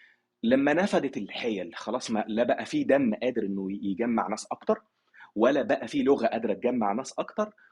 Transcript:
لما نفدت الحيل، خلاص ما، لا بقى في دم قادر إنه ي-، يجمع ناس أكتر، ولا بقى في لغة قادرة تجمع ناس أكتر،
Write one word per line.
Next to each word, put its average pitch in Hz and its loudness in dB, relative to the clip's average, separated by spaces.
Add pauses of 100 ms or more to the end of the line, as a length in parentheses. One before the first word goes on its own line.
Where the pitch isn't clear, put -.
(420)
لما 135 4
نفدت 165 2
الحيل، 98 -6
خلاص - -6
ما، 107 0
لا 110 0
بقى 117 0
في 147 -2
دم 131 4
قادر 120 -2
إنه 98 -4
ي-، 101 -6
يجمع 104 0
ناس 107 -6
أكتر، - -2 (520)
ولا 127 4
بقى 113 -2
في 139 -2
لغة 123 4
قادرة 110 -2
تجمع 107 0
ناس 127 -6
أكتر، 214 -4 (220)